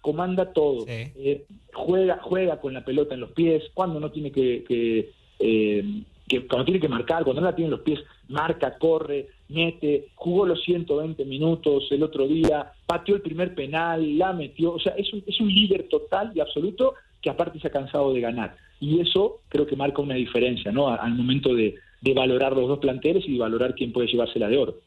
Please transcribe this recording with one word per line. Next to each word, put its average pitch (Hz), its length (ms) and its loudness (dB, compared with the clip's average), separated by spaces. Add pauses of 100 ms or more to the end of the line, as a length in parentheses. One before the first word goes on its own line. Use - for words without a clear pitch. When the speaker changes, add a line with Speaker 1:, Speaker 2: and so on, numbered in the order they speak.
Speaker 1:
comanda 180 520 0
todo. 143 280 2
Speaker 2:
Sí. 117 360 -8
Speaker 1:
Eh, 143 280 -2 (280)
juega, 180 500 2
juega 185 380 0
con 131 140 -6
la 131 100 -10
pelota 143 300 0
en 127 60 -8
los 113 100 -10
pies, 160 320 2 (120)
cuando 175 260 -2
no 151 100 -6
tiene 151 220 -8
que, 127 340 0
que, 113 440 0 (280)
eh, 107 460 2 (420)
que, 127 200 -2
cuando 127 180 0
tiene 185 160 2
que 156 80 0
marcar, 120 340 -2
cuando 135 200 0
no 185 60 2
la 170 60 -2
tiene 165 120 -2
en 151 60 0
los 175 80 -4
pies, 151 200 -2 (280)
marca, 151 500 -2
corre, 156 500 0 (200)
mete, 156 680 0
jugó 180 300 2
los 170 180 0
ciento 170 320 0
veinte 156 280 -4
minutos 143 680 0
el 143 120 2
otro 156 240 0
día, 151 460 0 (140)
pateó 170 280 0
el 202 80 -2
primer 175 320 -4
penal, 156 640 -2
la 185 140 2
metió, 165 400 -2
o 165 80 -6
sea, - 160 0
es 202 160 -4
un, 202 140 -8
es 202 140 -4
un 214 80 4
líder 190 400 2
total 190 460 -2
y 160 60 0
absoluto 202 540 0 (280)
que 151 80 -2
aparte 165 300 -4
se 165 80 -6
ha - 40 -6
cansado 139 400 0
de 127 80 2
ganar. 117 360 -4 (240)
Y 151 200 2
eso 190 480 0
creo 147 180 0
que 135 100 -4
marca 143 260 -2
una 135 140 -2
diferencia, 120 560 0
¿no? 139 160 2
A-, 117 80 0
al 117 180 -2
momento 127 400 2
de, 110 220 2 (240)
de 131 140 2
valorar 131 420 2
los 127 100 2
dos 139 120 0
planteles 143 500 0
y 131 100 0
valorar 117 360 0
quién 120 180 -4
puede 120 160 0
llevársela 117 400 0
de 127 100 4
oro. 120 280 -2